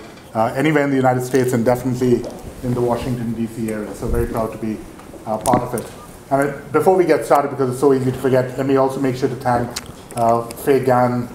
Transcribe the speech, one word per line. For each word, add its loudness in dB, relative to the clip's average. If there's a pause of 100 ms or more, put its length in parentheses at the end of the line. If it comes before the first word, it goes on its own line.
(340)
uh, 2 (100)
anywhere 2
in 0
the 0
United 2
States 0
and 2
definitely 2 (400)
in -2
the -2
Washington, -2
D -4
C -6
area. -6
So -8
very 0
proud -4
to -12
be, -6 (480)
uh, -2
part 2
of -6
it. -6 (460)
And 2
it, -12
before 4
we 4
get 2
started, 2
because -2
it's -6
so 6
easy 2
to -4
forget, 2
let -2
me 4
also 2
make 0
sure 0
to -6
thank, -2 (460)
uh, 2
Faye 0
Gann, 2